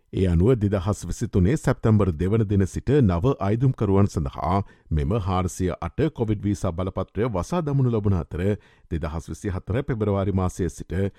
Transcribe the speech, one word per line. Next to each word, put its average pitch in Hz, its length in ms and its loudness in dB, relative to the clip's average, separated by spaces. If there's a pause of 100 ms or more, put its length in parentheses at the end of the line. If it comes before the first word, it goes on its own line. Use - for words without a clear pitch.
(160)
ඒ 92 120 2
අනුව 87 280 4
දෙදහස් 101 480 0
විසිතුනේ 92 520 0
සැප්තැම්බර් 110 560 2
දෙවන 95 320 0
දින 98 220 2
සිට - 240 -6
නව 113 480 4
අයදුම්කරුවන් 104 680 2
සඳහා 85 540 -2 (280)
මෙම 73 220 0 (100)
හාරසිය 90 540 -2
අට - 260 -8 (120)
කොවිඩ් 107 300 -2
වීසා 101 300 -2
බලපත්‍රය 92 560 -4
වසා 104 320 -2
දමනු 139 300 0
ලබන 104 240 0
අතර, 80 280 -4 (440)
දෙදහස් 80 420 -6
විසිහතර 90 540 -6
පෙබරවාරි 101 500 0
මාසයේ 92 360 -2
සිට - 260 -10 (240)